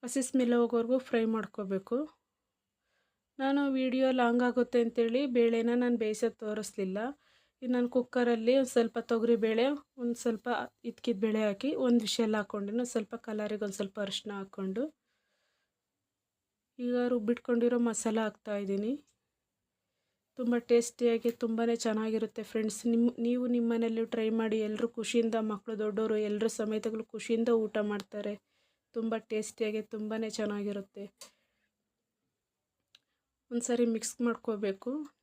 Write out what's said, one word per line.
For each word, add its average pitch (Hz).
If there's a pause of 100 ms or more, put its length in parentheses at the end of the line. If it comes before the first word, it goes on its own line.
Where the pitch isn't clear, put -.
ಹಸಿ 254
ಸ್ಮೆಲ್ 240
ಹೋಗೋವರೆಗೂ 233
ಫ್ರೈ 233
ಮಾಡ್ಕೋಬೇಕು. 208 (1400)
ನಾನು 277 (100)
ವಿಡಿಯೋ 262
ಲಾಂಗ್ 247
ಆಗುತ್ತೆ 247
ಅಂತೇಳಿ 233
ಬೇಳೆನ 233
ನಾನು 247
ಬೇಯಿಸೋದು 220
ತೋರಿಸ್ಲಿಲ್ಲ. 208 (640)
ಇನ್ನು 247
ನಾನು 247
ಕುಕ್ಕರಲ್ಲಿ 240
ಒಂದ್ 269
ಸ್ವಲ್ಪ 233
ತೊಗರಿ 233
ಬೇಳೆ, 220 (320)
ಒಂದ್ 240
ಸ್ವಲ್ಪ 226 (360)
ಇದ್ಕಿದ 233
ಬೇಳೆ 220
ಹಾಕಿ 208
ಒಂದ್ 240
ವಿಷಲ್ 214
ಹಾಕ್ಕೊಂಡಿನಿ. 208
ಒಂದ್ 247
ಸ್ವಲ್ಪ 220
ಕಲರಿಗೆ 214
ಒಂದ್ 196
ಸ್ವಲ್ಪ 196
ಅರಿಶಿನ 196
ಹಾಕ್ಕೊಂಡು, 196 (2000)
ಈಗ 247 (120)
ರುಬ್ಬಿಟ್ಕೊಂಡಿರೋ 240
ಮಸಾಲ 226
ಹಾಕ್ತಾ 214
ಇದ್ದೀನಿ. 202 (1500)
ತುಂಬ 240
ಟೇಸ್ಟಿಯಾಗಿ, 233
ತುಂಬಾ 226 (140)
ಚೆನ್ನಾಗಿರುತ್ತೆ 220
ಫ್ರೆಂಡ್ಸ್. 214
ನಿಮ್, 233 (100)
ನೀವು 240
ನಿಮ್ಮ 240
ಮನೆಯಲ್ಲೂ 226
ಟ್ರೈ 226
ಮಾಡಿ. 220
ಎಲ್ಲರೂ 214
ಖುಷಿಯಿಂದ, 226 (100)
ಮಕ್ಕಳು 214
ದೊಡ್ಡವರು 214
ಎಲ್ಲರೂ 208
ಸಮೇತಗಳು 220
ಖುಷಿಯಿಂದ 226
ಊಟ 214
ಮಾಡ್ತಾರೆ. 208 (640)
ತುಂಬ 226
ಟೇಸ್ಟಿಯಾಗಿ, 214
ತುಂಬಾ 214 (120)
ಚೆನ್ನಾಗಿರುತ್ತೆ. 208 (2500)
ಒಂದ್ಸರಿ 240
ಮಿಕ್ಸ್ 226
ಮಾಡ್ಕೋಬೇಕು. 220 (320)